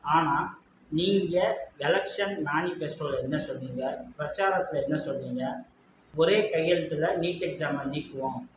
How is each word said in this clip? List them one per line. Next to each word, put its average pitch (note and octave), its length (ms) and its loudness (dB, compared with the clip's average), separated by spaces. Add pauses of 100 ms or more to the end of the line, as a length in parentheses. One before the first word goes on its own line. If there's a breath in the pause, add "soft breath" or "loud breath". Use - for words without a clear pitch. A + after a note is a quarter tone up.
ஆனா, D3+ 580 2 (300)
நீங்க F3+ 760 2 (100)
எலெக்ஷன் F#3+ 680 0
மேனிஃபெஸ்டோல D3 760 -2
என்ன C#3+ 160 -2
சொன்னீங்க, B2+ 680 -6 (120)
பிரச்சாரத்துல F#3 640 0
என்ன D3 140 0
சொன்னீங்க, B2+ 680 -4 (520)
"ஒரே F#3+ 380 4
கையெழுத்துல D#3+ 520 0 (160)
நீட் F3 300 -2
எக்ஸாமை C#3 400 -4
நீக்குவோம்" C3 640 -6